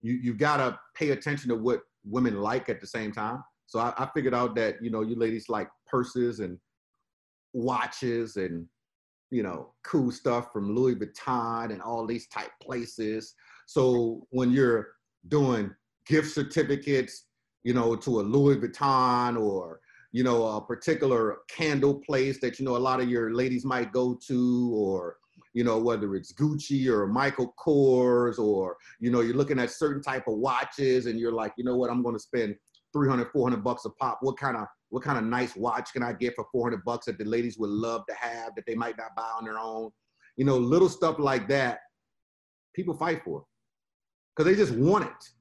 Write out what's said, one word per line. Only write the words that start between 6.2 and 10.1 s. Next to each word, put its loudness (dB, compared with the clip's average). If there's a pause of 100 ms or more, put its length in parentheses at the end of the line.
and -8 (960)
watches -2
and, -6 (640)
you 0
know, -8 (100)
cool 0